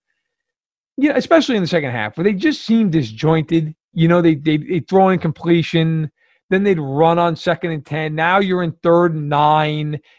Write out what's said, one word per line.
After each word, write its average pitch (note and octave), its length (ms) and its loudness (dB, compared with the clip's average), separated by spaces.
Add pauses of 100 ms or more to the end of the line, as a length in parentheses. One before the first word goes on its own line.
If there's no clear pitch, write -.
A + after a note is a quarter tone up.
(960)
you C#4 120 2
know, - 80 0
especially C4+ 400 2
in F#3+ 60 0
the E3 60 -2
second D3 220 -2
half, G#2+ 260 -6
where D#3+ 80 -6
they G#3 100 2
just A#3 280 -2
seemed A3 300 2
disjointed. D#3 800 -2 (180)
You E3 140 2
know, F3 160 4
they, E3 140 4
they, D3+ 220 -2
they'd D3+ 300 -6
throw F#3+ 200 4
an F#3+ 60 2
incompletion, D#3+ 1000 -2 (360)
then F#3+ 140 0
they'd G3 160 2
run D3+ 400 2
on E3+ 160 0
second E3+ 380 -4
and D3+ 120 -8
ten. D#3 300 -6
Now E3+ 240 0
you're F#3 240 0
in E3 100 -4 (100)
third F3 320 2
and D3+ 140 -6
nine. D3+ 680 0 (200)